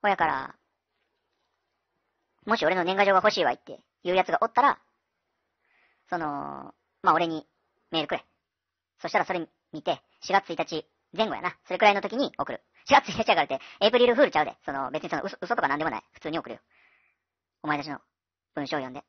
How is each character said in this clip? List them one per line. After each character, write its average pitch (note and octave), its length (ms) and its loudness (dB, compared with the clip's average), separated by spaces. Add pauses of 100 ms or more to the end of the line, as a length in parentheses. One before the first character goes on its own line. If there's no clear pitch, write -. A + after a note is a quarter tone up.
ほ G#3 40 2
や G3 80 2
か E3+ 120 0
ら、 C3 280 -6 (1900)
も G#3+ 100 2
し A#3 100 -2
俺 F3 100 2
の F3+ 80 0
年 F#3 120 0
賀 G3 100 4
状 G3 80 4
が F#3+ 40 6
欲 G#3 140 4
し G3 100 -2
い D#3 40 4
わ B2+ 60 4
い - 40 -2
っ - 20 -20
て - 240 -18 (220)
い F3 80 -2
う F3+ 40 2
や F#3 80 4
つ - 80 -2
が E3 100 0
お - 40 2
っ - 80 -4
た B3 80 2
ら、 C#4 180 4 (1300)
そ F3+ 100 -6
の、 C#3+ 560 -8 (280)
ま F#3 100 4
あ、 - 20 8
俺 E3+ 140 4
に D#3+ 200 -6 (440)
メ D#3+ 80 0
ー - 40 -2
ル D3 40 -6
く - 80 -6
れ。 - 80 -8 (760)
そ - 80 -12
し E3+ 40 -8
た G#3+ 80 4
ら F3+ 60 2
そ F#3+ 80 -6
れ E3+ 140 -4 (260)
見 D3+ 80 -12
て、 D#3+ 200 -4 (200)
四 - 120 -6
月 F#3+ 200 2
一 D#3+ 40 -10
日 D#3+ 300 -6 (280)
前 G#3+ 120 0
後 D#3 80 -6
や G#2 60 -10
な。 F3 140 -6 (100)
そ - 80 -8
れ F#3 40 -6
く G#3+ 80 4
ら G#3 60 8
い - 20 4
の G3 80 0
時 G#3 160 -6
に C#4 200 -4
送 - 140 -6
る。 A#2 100 -10 (240)
四 - 100 2
月 - 140 4
一 F#3 60 -8
日 - 40 -6
や A3 60 0
か G#3 100 2
ら D#3+ 80 2
っ C#3 40 -2
て、 C3+ 120 -4 (200)
エ G3+ 80 4
イ A3 40 4
プ B3 60 2
リ A#3+ 100 6
ル A#3 80 4
フ B3+ 60 4
ー C#4 40 8
ル A#3 60 -2
ち - 60 0
ゃ D3+ 40 4
う D3+ 40 2
で。 - 200 -12
そ D3+ 60 -8
の、 C#3 200 -4
別 D3+ 120 -8
に D#3+ 60 -10
そ F3 80 -4
の、 C3+ 60 -6
嘘、 G3 180 -10
嘘 F#3+ 140 -4
と - 60 -4
か D#3+ 60 0
な C#3 80 2
ん - 40 -4
で D#3 60 -2
も D#3 60 -2
な G#2+ 80 -8
い。 - 40 -20 (100)
普 - 80 -20
通 D#3+ 80 -8
に D#3 100 -4
送 B2+ 100 -10
る A2+ 60 -10
よ。 - 60 -20 (1000)
お D#3 60 -8
前 D3+ 100 0
た C#3+ 60 -6
ち D3+ 60 -12
の C#3 100 -10 (560)
文 D3 100 -6
章 D3+ 120 -6
を - 20 -2
読 B2+ 100 -10
ん B2+ 40 -18
で。 C3 160 -16